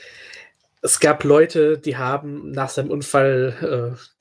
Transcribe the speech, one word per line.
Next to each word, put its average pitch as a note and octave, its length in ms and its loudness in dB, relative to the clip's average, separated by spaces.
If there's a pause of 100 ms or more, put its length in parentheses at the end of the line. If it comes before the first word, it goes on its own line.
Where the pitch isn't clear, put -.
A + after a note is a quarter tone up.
(800)
es - 200 0
gab D3 220 4
Leute, D#3 540 4
die C3+ 200 -6
haben C#3+ 540 -6
nach C3+ 180 -6
seinem C#3 220 -6
Unfall, C3 1080 -2 (240)